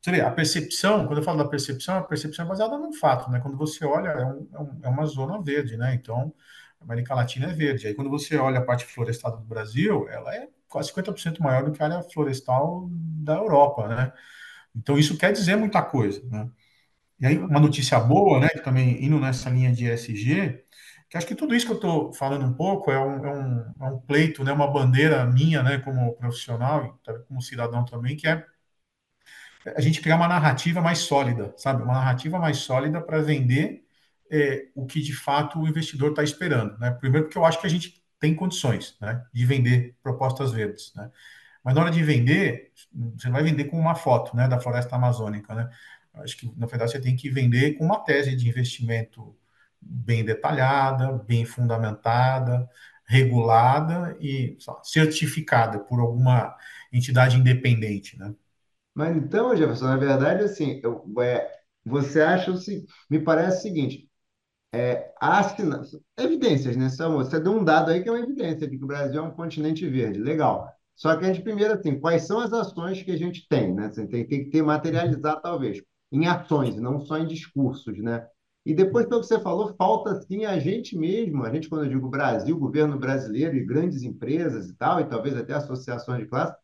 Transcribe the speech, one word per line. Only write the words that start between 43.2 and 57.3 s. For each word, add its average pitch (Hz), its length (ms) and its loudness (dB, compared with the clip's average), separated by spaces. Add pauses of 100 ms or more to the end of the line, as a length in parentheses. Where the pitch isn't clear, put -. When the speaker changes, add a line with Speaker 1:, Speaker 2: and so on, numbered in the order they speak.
Speaker 1:
não 123 60 0
vai 143 100 0
vender 147 220 0
com 160 140 -6
uma 160 160 2
foto, 123 400 0
né, 123 120 4
da 123 120 2
floresta 123 360 -4
amazônica, 107 600 -2
né? 120 140 -4 (440)
Acho 104 240 -14
que, 120 200 -10
na 117 80 -4
verdade, 117 260 -2
você 139 100 -6
tem 127 120 2
que 139 160 -2
vender 131 440 4
com 156 120 -2
uma 208 140 2
tese 139 380 2
de 120 100 2
investimento 113 880 -4 (460)
bem 117 420 -2
detalhada, 131 880 2
bem 117 320 0
fundamentada, 120 1300 0 (360)
regulada 127 1160 4
e, 135 380 -4
sei - 140 -14
lá, - 100 -18
certificada 135 960 2
por 123 200 -2
alguma 120 560 4 (380)
entidade 123 440 6